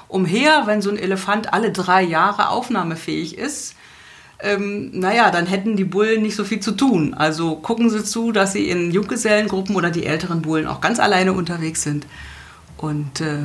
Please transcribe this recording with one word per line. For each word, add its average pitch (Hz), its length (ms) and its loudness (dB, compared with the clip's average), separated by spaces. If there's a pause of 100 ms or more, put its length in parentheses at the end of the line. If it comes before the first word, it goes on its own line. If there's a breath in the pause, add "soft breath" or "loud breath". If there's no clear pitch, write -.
umher, 240 580 2
wenn 208 160 2
so 196 80 -2
ein 208 80 -2
Elefant 196 560 -2
alle 202 180 2
drei 185 300 2
Jahre 185 480 2
aufnahmefähig 165 880 -4
ist. - 380 -8 (640 loud breath)
Ähm, 202 540 -4
naja, 202 380 4
dann 175 160 0
hätten 196 300 -2
die 190 60 2
Bullen 214 380 2
nicht 214 140 -2
so 208 100 -4
viel 214 140 -2
zu 220 140 -4
tun. 208 420 2
Also 160 400 0
gucken 226 340 2
sie 214 140 0
zu, 233 280 -2
dass 196 220 2
sie 202 160 0
in 175 220 0
Junggesellengruppen 208 840 0
oder 175 140 2
die 165 160 -2
älteren 165 380 -2
Bullen 156 240 0
auch 127 120 -6
ganz 208 200 0
alleine 185 340 4
unterwegs 165 480 -4
sind. 147 240 -4 (720 loud breath)
Und, 147 440 -4
äh, 151 240 -2